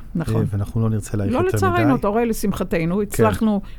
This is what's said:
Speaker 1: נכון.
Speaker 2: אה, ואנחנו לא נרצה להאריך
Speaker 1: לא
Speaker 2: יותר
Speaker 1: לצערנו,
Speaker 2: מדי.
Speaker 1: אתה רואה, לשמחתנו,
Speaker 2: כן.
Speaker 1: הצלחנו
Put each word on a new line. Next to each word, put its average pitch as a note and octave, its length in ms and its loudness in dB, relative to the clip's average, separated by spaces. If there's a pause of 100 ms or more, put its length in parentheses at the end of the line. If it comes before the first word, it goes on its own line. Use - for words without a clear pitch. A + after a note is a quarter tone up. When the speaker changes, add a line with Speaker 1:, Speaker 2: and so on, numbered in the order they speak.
(140)
Speaker 1:
נכון. B2+ 220 -2
Speaker 2:
אה, A2 140 2
ואנחנו G2+ 300 -2
לא A2 100 2
נרצה A2 260 -2
להאריך G#2 180 0
Speaker 1:
לא - 40 2
Speaker 2:
יותר F#4 180 2
Speaker 1:
לצערנו, F4 320 2
Speaker 2:
מדי. B3+ 120 2
Speaker 1:
אתה G3+ 80 0
רואה, A3+ 160 2
לשמחתנו, F#3 720 -2
Speaker 2:
כן. G#3 60 0
Speaker 1:
הצלחנו G#3+ 580 2 (180)